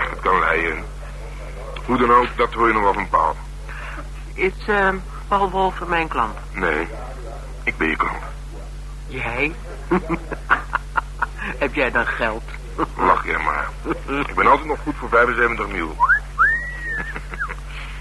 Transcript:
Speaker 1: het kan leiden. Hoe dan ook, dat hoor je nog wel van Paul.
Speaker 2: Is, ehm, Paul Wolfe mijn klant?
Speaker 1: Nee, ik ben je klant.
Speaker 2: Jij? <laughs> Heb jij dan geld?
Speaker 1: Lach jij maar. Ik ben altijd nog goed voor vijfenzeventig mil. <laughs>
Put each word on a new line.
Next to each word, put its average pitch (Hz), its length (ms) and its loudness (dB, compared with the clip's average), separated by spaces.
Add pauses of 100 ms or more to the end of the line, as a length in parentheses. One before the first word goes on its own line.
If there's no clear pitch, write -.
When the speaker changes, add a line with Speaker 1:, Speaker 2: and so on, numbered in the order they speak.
Speaker 1:
het 87 100 -8
kan 92 200 4
leiden. 82 440 2 (1000)
Hoe 123 120 2
dan 120 160 6
ook, 123 220 8
dat 120 180 2
hoor 117 140 6
je 113 60 6
nog 107 100 4
wel 98 100 6
van 98 160 0
Paul. 80 260 4 (1000)
Speaker 2:
Is, 190 180 2 (160)
ehm, 196 280 4 (320)
Paul 196 220 4
Wolfe 185 380 0
mijn 165 200 2
klant? 120 300 0 (140)
Speaker 1:
Nee, 85 360 4 (760)
ik - 140 -4
ben 80 100 2
je 78 80 2
klant. - 280 -2 (840)
Speaker 2:
Jij? 127 480 -2 (320)
<laughs> 175 80 4 (1600)
Heb - 140 0
jij 127 180 2
dan 120 160 2
geld? 113 360 -2 (540)
Speaker 1:
Lach 90 280 4
jij 82 120 0
maar. 73 320 -2 (580)
Ik - 80 -6
ben 95 120 6
altijd 143 200 6
nog 147 160 0
goed 147 160 -2
voor 117 100 -6
vijfenzeventig 117 580 4
mil. 80 280 -4
<laughs> - 40 -8 (2000)